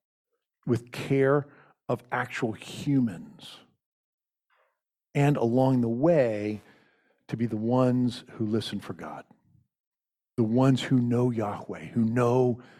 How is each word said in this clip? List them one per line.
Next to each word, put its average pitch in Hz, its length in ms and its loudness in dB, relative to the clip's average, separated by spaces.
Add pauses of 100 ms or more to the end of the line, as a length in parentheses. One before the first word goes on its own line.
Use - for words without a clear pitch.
(680)
with 117 240 -2
care 139 560 0 (420)
of 123 220 -4
actual 123 400 -4
humans, - 1080 -4 (1600)
and 143 220 4
along 127 460 2
the 113 60 0
way, 117 760 2 (680)
to - 80 -6
be 117 100 -2
the 110 100 -4
ones 123 760 0
who - 120 -6
listen 104 360 -2
for - 120 -12
God, - 320 -14 (1120)
the 120 60 2
ones 123 400 4
who 131 160 2
know 120 320 2
Yahweh, 104 560 -6
who 117 180 0
know 123 560 2 (200)